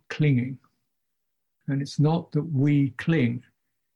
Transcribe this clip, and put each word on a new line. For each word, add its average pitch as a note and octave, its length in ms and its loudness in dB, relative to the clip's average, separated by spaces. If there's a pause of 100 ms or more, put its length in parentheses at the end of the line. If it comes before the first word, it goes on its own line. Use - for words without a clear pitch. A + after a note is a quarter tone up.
clinging. C3+ 500 0 (1080)
And C#3 120 -2
it's - 180 -6
not D#3+ 340 0
that D3 100 -2
we C#3+ 560 0
cling, B2 440 0 (540)